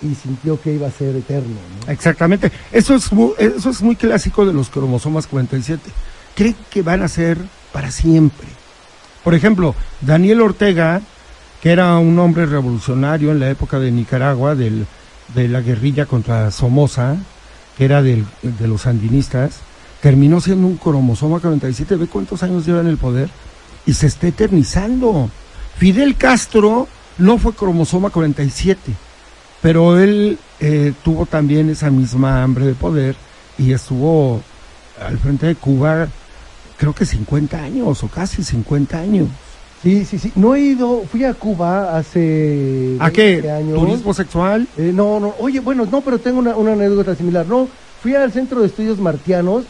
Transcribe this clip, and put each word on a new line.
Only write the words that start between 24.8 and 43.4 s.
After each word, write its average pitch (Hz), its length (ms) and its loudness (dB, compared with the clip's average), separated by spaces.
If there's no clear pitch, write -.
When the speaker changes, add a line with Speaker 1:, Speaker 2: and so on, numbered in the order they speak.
Speaker 2:
Fidel 220 400 4
Castro 233 680 2
no 202 220 6
fue 233 140 0
cromosoma 180 580 0
cuarenta 151 320 0
y 135 80 0
siete, 165 420 -2
pero 165 380 6
él, 208 380 4
eh, 147 340 0
tuvo 165 220 0
también 151 440 2
esa 151 200 -2
misma 131 540 2
hambre 131 240 0
de 131 80 0
poder 139 400 -2
y 131 160 2
estuvo 135 680 0
al - 140 -6
frente 143 300 -2
de 165 80 0
Cuba, 151 520 0
creo 147 160 0
que 196 140 -2
cincuenta 147 560 -4
años 214 400 -4
o 110 40 -6
casi 185 360 -6
cincuenta 139 560 -4
años. 185 280 0
Speaker 1:
Sí, 196 240 2
sí, 190 140 -6
sí. - 160 -6
No 214 180 4
he 285 80 2
ido, 247 500 0
fui 233 120 -2
a 254 100 0
Cuba 180 640 -2
hace 143 1040 0
Speaker 2:
¿A 160 100 0
qué? 208 240 4
Speaker 1:
veinte 151 180 -2